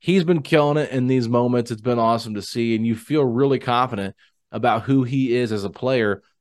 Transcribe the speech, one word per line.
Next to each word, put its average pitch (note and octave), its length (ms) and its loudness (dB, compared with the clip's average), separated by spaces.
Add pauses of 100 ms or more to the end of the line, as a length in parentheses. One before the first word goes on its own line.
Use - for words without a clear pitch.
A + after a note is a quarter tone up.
he's F3+ 240 2
been E3+ 160 2
killing D3 340 2
it D3+ 160 -2
in B2+ 160 0
these B2+ 220 0
moments. A#2+ 420 0
It's A2 80 -6
been A#2+ 200 -2
awesome A2+ 340 0
to G#2 80 -6
see, A2+ 340 -2
and A2 100 -2
you A#2 120 0
feel D3 260 0
really B2+ 360 2
confident B2 580 -2 (340)
about A2+ 320 0
who C3+ 200 2
he B2+ 300 -2
is A#2+ 200 0
as G2+ 100 -4
a G2 60 -6
player A2+ 520 -2 (200)